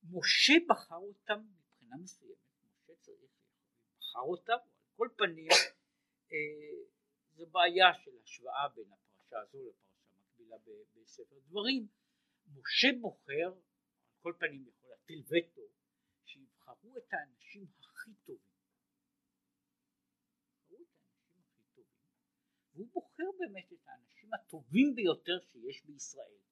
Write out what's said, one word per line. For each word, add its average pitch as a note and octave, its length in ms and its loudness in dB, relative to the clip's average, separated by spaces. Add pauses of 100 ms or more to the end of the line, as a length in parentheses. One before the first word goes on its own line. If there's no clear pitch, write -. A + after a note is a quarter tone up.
משה F3 500 4 (160)
בחר - 260 2
אותם G3+ 440 -8
מבחינה E3 640 -20
מסוימת, - 340 -20 (260)
משה - 320 -20
צריך, - 360 -20 (680)
בחר - 200 -8
אותם, F3 340 -2
על - 420 -8
כל A#3 220 0
פנים, E3 340 2 (800)
אה, D#3+ 60 -4 (960)
זו D#3+ 140 -18
בעיה F3 480 8
של - 180 -12 (120)
השוואה B2+ 520 -6
בין G#2 180 -18
הפרשה - 460 -16
הזו G#2 300 -16
לפרשה G2 500 -20
מקבילה A2+ 380 -20
ב-, G#2+ 440 -20
בספר B2+ 380 -20
דברים. G3+ 480 -4 (600)
משה C#3 400 0 (140)
בוחר, E3 460 -6 (600)
על - 140 -20
כל E3+ 180 -8
פנים C#3 280 -6
יכול - 220 -20
להטיל D3+ 380 -20
וטו, E3 340 -2 (640)
שיבחרו C#3 720 -20
את - 160 -10
האנשים D3+ 520 -10 (140)
הכי - 320 -20 (140)
טובים. - 320 -18 (2000)
יבחרו E4 140 -20
את E4+ 60 -20 (100)
האנשים - 440 -20
הכי - 220 -20 (100)
טובים, - 200 -20 (760)
והוא F#3+ 200 -14
בוחר - 300 -8 (160)
באמת F#3+ 340 -10
את - 140 -20
האנשים C3 460 -20
הטובים F#3+ 640 0
ביותר F3+ 440 -2
שיש C3 460 -16
בישראל. C3+ 540 -18 (120)